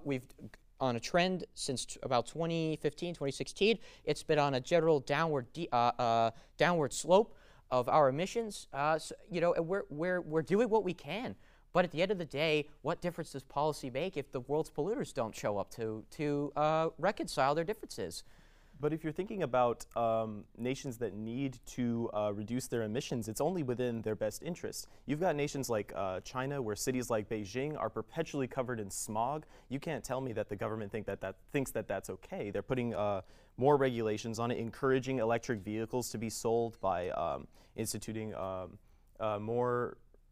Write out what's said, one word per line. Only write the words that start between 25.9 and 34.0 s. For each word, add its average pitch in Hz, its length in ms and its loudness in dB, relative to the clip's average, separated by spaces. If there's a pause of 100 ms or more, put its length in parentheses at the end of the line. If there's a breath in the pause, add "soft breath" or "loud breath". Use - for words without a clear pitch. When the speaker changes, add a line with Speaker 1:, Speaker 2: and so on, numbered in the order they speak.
Speaker 2:
uh, 92 260 -2
China, 135 400 -4
where 104 160 -2
cities 127 340 -2
like 107 180 0
Beijing 120 480 -4
are 110 120 0
perpetually 139 580 -4
covered 123 320 -4
in 101 100 -6
smog. 120 560 -4 (220 loud breath)
You 139 140 -6
can't 143 220 -6
tell 131 180 -2
me 131 120 -6
that 104 140 -2
the 104 80 -6
government 107 380 -4
think 107 140 -4
that, 98 140 -6
that, 95 140 -6 (160)
thinks 139 200 -2
that 107 180 -4
that's 98 200 -4
okay. 107 420 -8
They're 98 120 -4
putting, 120 320 -2
uh, 101 260 0 (360 soft breath)
more 139 180 6
regulations 113 640 0